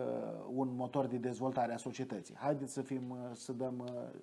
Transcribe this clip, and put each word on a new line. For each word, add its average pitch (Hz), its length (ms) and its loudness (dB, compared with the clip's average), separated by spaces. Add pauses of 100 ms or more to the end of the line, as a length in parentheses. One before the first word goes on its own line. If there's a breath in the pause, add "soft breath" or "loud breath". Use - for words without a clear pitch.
(480)
un 127 260 2
motor 127 320 4
de 123 100 0
dezvoltare 123 560 2
a 117 40 0
societății. 113 600 -4
Haideți 139 360 2
să 139 100 0
fim, 131 280 -2
uh, 127 80 -6 (140)
să 117 200 -6
dăm, 127 260 -2
uh, 123 300 -4 (140)